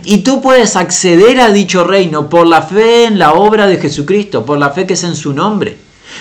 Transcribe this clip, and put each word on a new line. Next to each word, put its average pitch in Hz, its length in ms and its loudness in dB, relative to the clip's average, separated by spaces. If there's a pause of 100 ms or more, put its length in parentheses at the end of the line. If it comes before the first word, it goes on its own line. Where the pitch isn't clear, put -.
Y 196 140 0
tú 262 220 -2
puedes 254 340 2
acceder 185 640 2
a 233 140 2
dicho 185 320 0
reino 170 460 -2
por 170 160 2
la 165 160 2
fe 226 420 2
en 214 140 0
la 156 160 2
obra 208 320 2
de 185 100 2
Jesucristo, 143 720 -4
por 147 100 -2
la 143 140 0
fe 185 160 -6
que 185 80 -4
es 175 100 -6
en 165 120 -6
su 147 180 -8
nombre. 185 420 -4 (440)